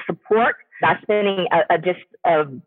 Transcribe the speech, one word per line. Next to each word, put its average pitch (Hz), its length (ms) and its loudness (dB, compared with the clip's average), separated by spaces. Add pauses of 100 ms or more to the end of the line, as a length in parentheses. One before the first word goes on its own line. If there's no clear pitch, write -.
support 220 500 -2 (240)
by 170 220 0
spinning 196 480 -2
a, 170 240 2
a 170 40 0
just 175 220 -2 (240)
a 160 200 2 (220)